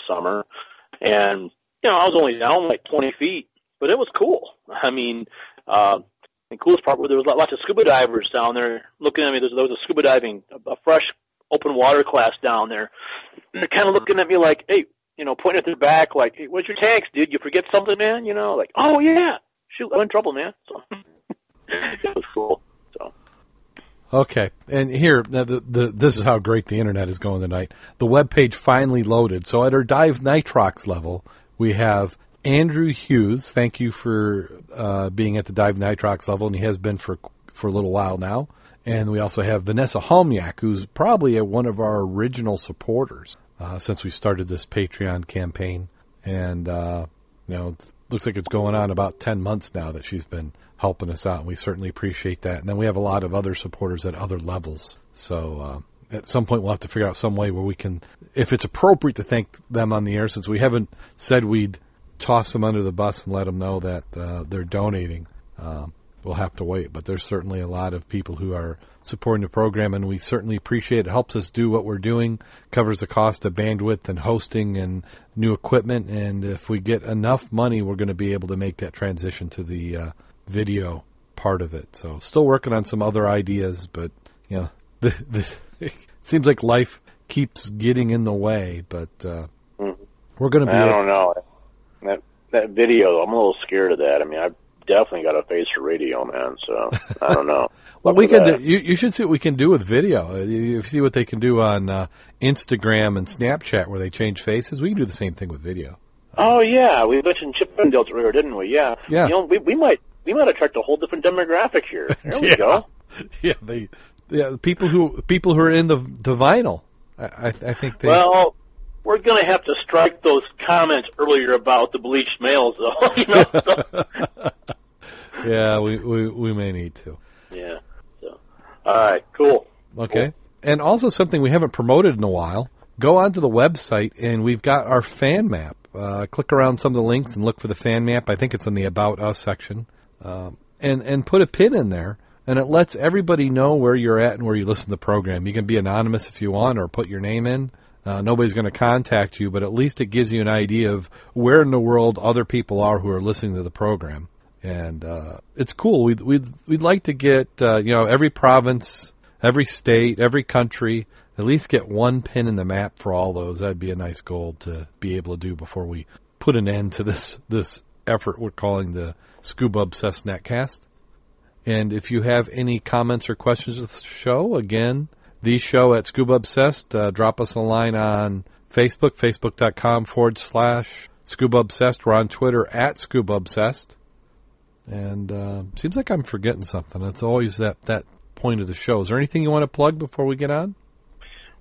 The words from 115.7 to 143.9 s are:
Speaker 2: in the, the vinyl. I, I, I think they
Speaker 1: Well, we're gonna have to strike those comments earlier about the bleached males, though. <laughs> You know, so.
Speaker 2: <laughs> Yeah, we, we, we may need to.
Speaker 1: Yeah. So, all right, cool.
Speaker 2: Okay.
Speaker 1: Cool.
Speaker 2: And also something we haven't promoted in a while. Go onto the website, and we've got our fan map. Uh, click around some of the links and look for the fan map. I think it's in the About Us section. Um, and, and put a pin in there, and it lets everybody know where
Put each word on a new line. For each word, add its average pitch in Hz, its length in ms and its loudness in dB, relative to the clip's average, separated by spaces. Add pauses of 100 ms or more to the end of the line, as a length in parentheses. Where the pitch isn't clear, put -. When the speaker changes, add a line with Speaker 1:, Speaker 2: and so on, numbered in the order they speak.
Speaker 2:
in 165 160 4
the, 156 80 6
the 127 400 -2
vinyl. 139 460 4 (360)
I, - 80 -12
I, - 220 -6
I 120 260 -4
think 123 260 -6
they 147 100 0
Speaker 1:
Well, 180 440 6 (520)
we're 214 140 2
gonna 220 260 4
have 185 180 0
to 143 180 -2
strike 165 420 2
those 143 200 6 (240)
comments 165 400 4 (100)
earlier 139 360 4
about 120 400 4
the 127 60 -2
bleached 127 420 -2
males, 127 360 4
though. 117 360 2
<laughs> - 20 -4
You 247 120 2
know, 196 260 6
so. - 960 -2
Speaker 2:
<laughs> - 0 - (960)
Yeah, 110 340 2
we, 107 180 -2
we, 113 320 -2
we 113 240 -4
may 101 180 -4
need 87 240 -8
to. - 220 -18 (340)
Speaker 1:
Yeah. 87 280 -12 (420)
So, - 180 -16 (460)
all 101 80 2 (180)
right, 87 120 0 (100)
cool. 143 340 4 (300)
Speaker 2:
Okay. 113 280 0
Speaker 1:
Cool. 151 80 -6 (300)
Speaker 2:
And 147 180 2
also 220 280 4
something 170 320 0
we 131 80 4
haven't 160 220 2
promoted 135 460 4
in 104 60 0
a 101 60 0
while. 90 400 -2 (300)
Go 151 180 6
onto 185 240 2
the 139 80 4
website, 113 680 2
and 113 240 -2
we've 120 180 0
got 139 260 0
our 127 140 4
fan 175 480 0
map. 78 260 -6 (180)
Uh, 101 380 -6
click - 220 -2
around 131 260 4
some 135 120 0
of 123 40 -2
the 117 80 0
links 120 320 0
and 104 80 -4
look 110 160 -2
for - 80 -8
the 104 80 -2
fan 117 300 0
map. 120 240 -2
I 104 60 2
think 127 180 -2
it's 110 140 -6
in 104 60 -2
the 98 120 -2
About 98 340 -2
Us 107 200 -4
section. 104 460 -8 (380)
Um, 90 340 -12 (220)
and, 135 220 0
and 135 240 -2
put 190 160 4
a 156 60 4
pin 233 280 4
in 120 140 0
there, 90 280 -6 (300)
and 131 100 2
it 131 80 2
lets 165 300 2
everybody 165 540 2
know 135 260 4
where 123 200 4